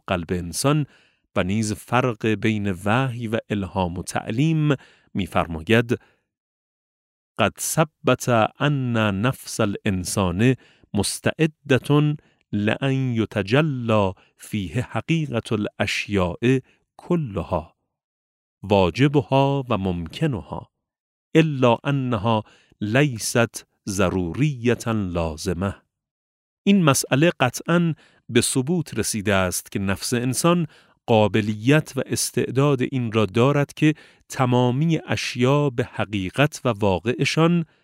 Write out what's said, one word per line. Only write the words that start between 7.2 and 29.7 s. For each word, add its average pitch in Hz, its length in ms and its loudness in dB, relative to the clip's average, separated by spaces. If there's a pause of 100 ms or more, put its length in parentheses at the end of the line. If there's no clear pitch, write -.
قد 101 220 0
ثبت - 680 -2 (300)
ان 131 380 0 (240)
نفس - 380 -4
الانسان 101 960 0 (380)
مستعدة 147 1200 0 (360)
لان 110 420 0
یتجلی 113 1160 0 (260)
فیه 107 540 -6
حقیقة 135 640 -2
الاشیاء 104 1080 0 (380)
کلها، 98 800 -4 (880)
واجبها 135 1080 2
و 110 80 0
ممکنها، 92 920 -6 (640)
الا 131 480 4
انها 117 600 -2 (380)
لیست 117 840 0 (240)
ضروریة 104 1000 0
لَازِمَةً. 87 880 -2 (880)
این 202 200 4
مسئله 143 560 4
قطعاً 165 540 0 (360)
به 117 120 4
ثبوت 135 580 -2
رسیده 101 340 -2
است 92 380 0